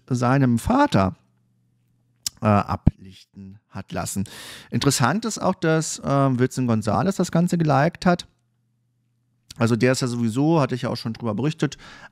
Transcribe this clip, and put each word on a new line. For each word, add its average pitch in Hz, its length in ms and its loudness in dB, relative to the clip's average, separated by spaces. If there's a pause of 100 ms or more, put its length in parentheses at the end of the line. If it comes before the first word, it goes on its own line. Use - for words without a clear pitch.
seinem 127 520 2
Vater, 233 560 2 (1200)
äh, 107 60 0
ablichten 98 1120 0 (100)
hat - 220 -14
lassen. 92 340 -4 (460)
Interessant 135 540 0
ist 220 140 -6
auch, 185 180 -2
dass, 160 480 -2
ähm, 139 340 2
Wilson 127 300 0
Gonzalez 110 480 0
das 175 160 -2
Ganze 175 260 2
geliked 151 480 2
hat. 175 220 0 (1300)
Also 117 180 2
der 123 160 2
ist 131 120 0
ja 131 40 -2
sowieso, 120 540 0
hatte 127 160 -2
ich 120 60 -6
ja 123 60 -4
auch 123 80 -4
schon 113 180 -8
drüber 110 200 -6
berichtet, 139 440 -4 (340)